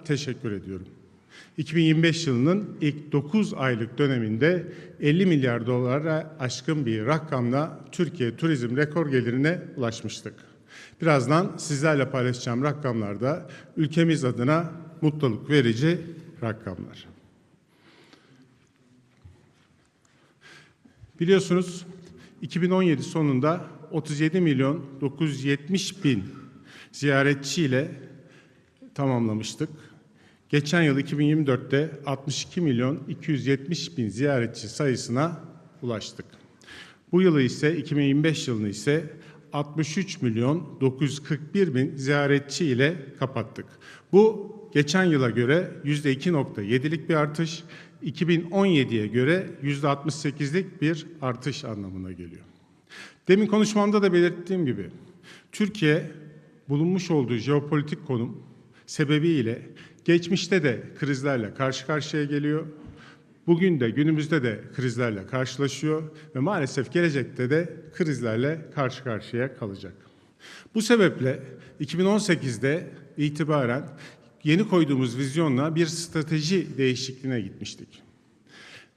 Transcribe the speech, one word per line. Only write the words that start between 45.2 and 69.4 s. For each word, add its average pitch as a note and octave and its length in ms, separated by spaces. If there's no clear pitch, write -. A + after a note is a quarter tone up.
göre C3+ 420
yüzde D3 280
iki C#3 220
nokta C3+ 280
yedilik C3+ 480
bir E3 60
artış, D3+ 480
iki D3+ 260
bin F3 240
on G3 140
yediye A#2 420
göre C3+ 400
yüzde C#3+ 260
altmış C#3+ 280
sekizlik D3+ 680
bir D3+ 260
artış B2+ 440
anlamına F#2+ 460
geliyor. F2 300
Demin G3+ 200
konuşmamda G#3 540
da F#3+ 120
belirttiğim F3 520
gibi, G2 240
Türkiye D#3 600
bulunmuş E3+ 420
olduğu B2 260
jeopolitik D3 720
konum B2 360
sebebiyle D3 760
geçmişte F3 580
de B2 200
krizlerle C3+ 540
karşı C3 340
karşıya D3+ 360
geliyor. D3 420
Bugün E3+ 320
de, A#2+ 100
günümüzde D3+ 540
de A2 180
krizlerle A#2 500
karşılaşıyor C#3 800
ve C3 40
maalesef C#3+ 520
gelecekte C#3 580
de E3 240
krizlerle C#3 720
karşı C3+ 280
karşıya A#2+ 540